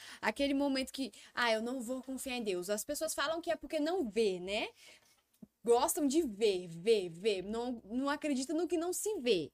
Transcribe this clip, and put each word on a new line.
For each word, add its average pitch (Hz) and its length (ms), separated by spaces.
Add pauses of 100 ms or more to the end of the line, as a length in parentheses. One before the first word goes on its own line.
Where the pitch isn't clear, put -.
(200)
aquele 277 320
momento 269 400
que, 269 200 (200)
"Ah, 240 200
eu 220 100
não 247 180
vou 254 220
confiar 254 340
em 240 60
Deus." 180 260
As 208 160
pessoas 302 300
falam 320 260
que 339 100
é 311 40
porque 320 240
não 320 320
vê, 190 300
né? 214 280 (960)
Gostam 277 440
de 311 140
ver, 196 460
ver, 180 420
ver. 185 320
Não, 233 420
não 247 240
acreditam 294 480
no 339 100
que 359 100
não 339 160
se 415 280
vê. 208 340